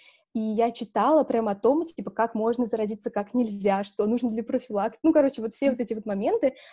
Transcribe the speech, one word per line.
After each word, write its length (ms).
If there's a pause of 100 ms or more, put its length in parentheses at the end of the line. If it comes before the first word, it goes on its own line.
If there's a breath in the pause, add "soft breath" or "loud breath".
(320 soft breath)
и 80
я 320
читала 500
прямо 300
о 20
том, 320
типа, 240
как 240
можно 320
заразиться, 440
как 240
нельзя, 500
что 220
нужно 240
для 120
профилактики. 640
Ну, 80
короче, 300
вот 100
все 180
вот 80
эти 160
вот 120
моменты. 500 (160 loud breath)